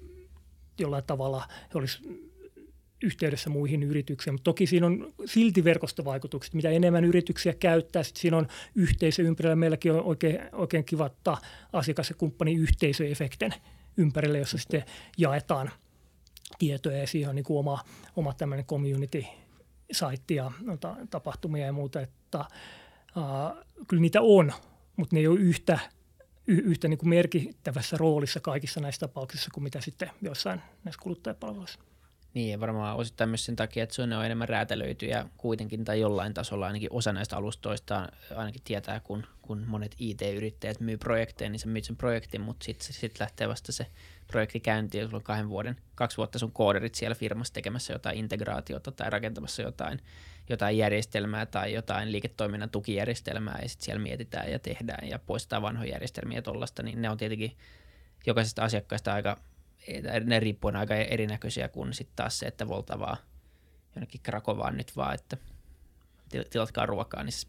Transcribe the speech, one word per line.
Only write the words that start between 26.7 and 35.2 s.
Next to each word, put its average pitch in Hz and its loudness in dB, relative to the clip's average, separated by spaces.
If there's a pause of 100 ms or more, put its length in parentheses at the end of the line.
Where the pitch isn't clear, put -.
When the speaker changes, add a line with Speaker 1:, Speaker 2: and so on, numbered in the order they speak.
Speaker 1:
niinku 156 2
merkittävässä 170 2
roolissa 151 2
kaikissa 143 -4
näissä 143 -6
tapauksissa 135 -6
kuin 135 -6
mitä 139 -6
sitten - -8 (120)
joissain 185 -4 (220)
näissä 170 -10
kuluttajapalveluissa. 202 -8 (560)
Speaker 2:
Niin, 113 -2
ja 104 -4
varmaan 107 -2
osittain 113 0
myös 113 -2
sen 117 -6
takia, 113 -2
että 113 -6
se 127 -4
on, 120 -2
ne 113 -2
on 110 -2
enemmän 113 -2
räätälöityjä 113 -2 (100)